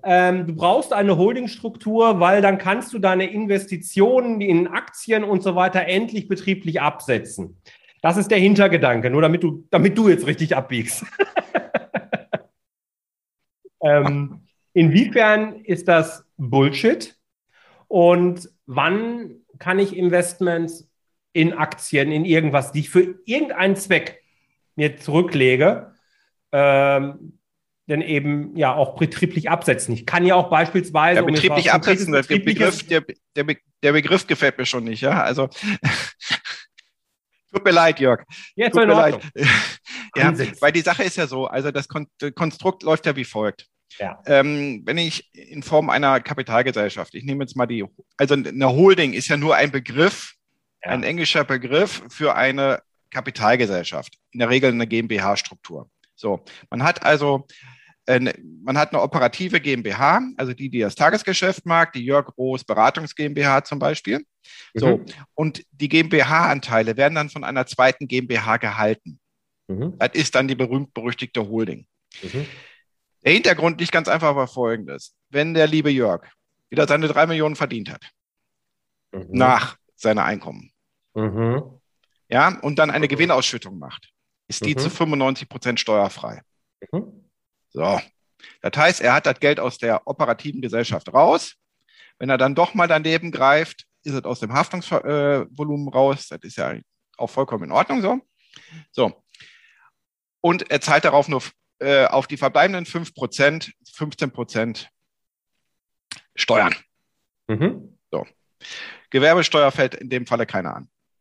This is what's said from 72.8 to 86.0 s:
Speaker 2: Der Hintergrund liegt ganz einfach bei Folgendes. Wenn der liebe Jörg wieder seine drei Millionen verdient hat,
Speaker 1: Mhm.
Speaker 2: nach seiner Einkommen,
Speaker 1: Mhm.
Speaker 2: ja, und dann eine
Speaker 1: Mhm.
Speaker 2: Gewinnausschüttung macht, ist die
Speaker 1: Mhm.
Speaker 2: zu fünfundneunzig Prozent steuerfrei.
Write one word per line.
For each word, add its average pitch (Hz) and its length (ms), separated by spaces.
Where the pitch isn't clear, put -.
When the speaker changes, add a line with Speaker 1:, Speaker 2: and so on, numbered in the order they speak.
Speaker 2:
Der 147 80
Hintergrund 170 480
liegt 170 100
ganz 165 160
einfach 156 300
bei 131 100
Folgendes. 113 720
Wenn 156 260
der 160 120
liebe 151 240
Jörg 123 340
wieder 147 160
seine 151 220
drei 147 180
Millionen 156 300
verdient 117 340
hat, - 180
Speaker 1:
Mhm. 95 200
Speaker 2:
nach 127 460
seiner - 280
Einkommen, - 460
Speaker 1:
Mhm. 113 500
Speaker 2:
ja, 160 320
und 143 180
dann 151 140
eine 151 140
Speaker 1:
Mhm. - 20
Speaker 2:
Gewinnausschüttung 135 680
macht, 69 360
ist - 180
die 151 100
Speaker 1:
Mhm. 135 40
Speaker 2:
zu 143 100
fünfundneunzig 139 600
Prozent 120 320
steuerfrei. 101 640